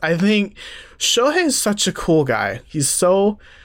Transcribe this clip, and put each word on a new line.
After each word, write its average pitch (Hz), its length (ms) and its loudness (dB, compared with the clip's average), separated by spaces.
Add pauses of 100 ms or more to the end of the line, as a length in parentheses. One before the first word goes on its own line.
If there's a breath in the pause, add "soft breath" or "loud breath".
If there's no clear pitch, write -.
I 160 160 -2
think 208 380 0 (420 loud breath)
Shohei 302 480 0
is 262 100 0
such 208 300 -2
a 180 60 0
cool 160 320 2
guy. 107 420 -2
He's 147 240 -4
so, 196 480 2 (260 loud breath)